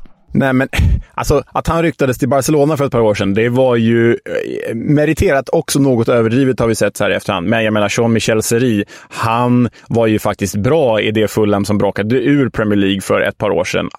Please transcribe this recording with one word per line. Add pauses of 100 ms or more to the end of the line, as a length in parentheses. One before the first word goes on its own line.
(360)
Nej,
men (440)
alltså,
att
han
ryktades
till
Barcelona
för
ett
par
år
sedan,
det
var
ju,
eh,
meriterat,
också
något
överdrivet
har
vi
sett
så
här
i
efterhand.
Men
jag
menar,
Jean-Michel
Seri, (240)
han (180)
var
ju
faktiskt
bra
i
det
Fulham
som
brakade
ur
Premier
League
för
ett
par
år
sedan.